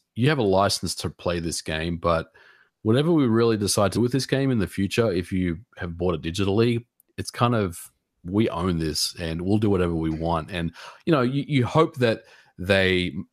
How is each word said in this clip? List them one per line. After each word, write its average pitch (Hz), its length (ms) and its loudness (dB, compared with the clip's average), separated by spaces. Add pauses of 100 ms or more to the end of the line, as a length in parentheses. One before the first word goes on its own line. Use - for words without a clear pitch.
(140)
you 120 140 2
have 156 100 2
a 123 40 2
license 95 520 2
to - 160 -6
play 87 300 -4
this 82 220 -6
game, 82 340 -4
but 85 340 0 (520)
whatever 131 280 2
we 151 160 4
really 113 300 4
decide 101 340 2
to - 80 -4
do 107 40 4
with 120 100 0
this 135 140 -2
game 135 260 0
in 117 80 2
the 87 80 0
future, 101 420 0
if 90 220 -2
you 90 260 0 (200)
have 85 200 -8
bought 90 160 0
it 76 80 -6
digitally, 101 640 0 (320)
it's - 160 -10
kind 120 240 2
of, 95 340 -4 (320)
we 101 280 0
own 87 280 -2
this 78 400 -2
and 82 220 -6
we'll 98 160 2
do 107 140 2
whatever 90 240 2
we 80 160 -2
want. 80 400 -2
And, 85 220 -4 (340)
you 175 40 2
know, 147 120 4
you, 135 260 -2
you 135 160 2
hope - 320 2
that 113 280 0 (340)
they 92 560 2
m-, 92 180 -8